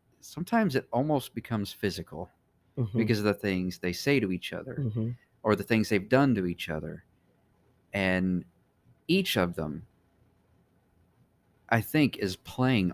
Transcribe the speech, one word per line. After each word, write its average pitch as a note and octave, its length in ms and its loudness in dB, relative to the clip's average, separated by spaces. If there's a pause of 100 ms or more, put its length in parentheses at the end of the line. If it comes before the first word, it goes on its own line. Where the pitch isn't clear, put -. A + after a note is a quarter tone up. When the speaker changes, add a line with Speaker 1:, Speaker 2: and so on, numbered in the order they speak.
(200)
Speaker 1:
sometimes F#3 560 0
it - 160 0
almost C#3 420 0
becomes G#2+ 380 -4
physical F2 580 -6 (480)
Speaker 2:
Mm-hmm. A2+ 200 0
Speaker 1:
because A2+ 200 4
of G#2 60 -2
the G#2 80 4
things F#2 460 -2
they F2+ 160 -2
say C#3 260 2
to G2 100 0
each F2+ 220 -6
other F#2+ 260 -10
Speaker 2:
Mm-hmm. A2+ 320 -2 (320)
Speaker 1:
or G#2+ 140 4
the F#2+ 80 -6
things A2 240 2
they've G2+ 200 0
done C3 260 4
to F#2+ 120 0
each F2 220 -6
other. D#2+ 360 -8 (880)
And F#2 500 2 (640)
each F#3 300 2
of F2 160 2
them, D#2 320 -8 (1800)
I A2+ 100 4
think, D3 380 2
is F#2 180 -2
playing B2 580 0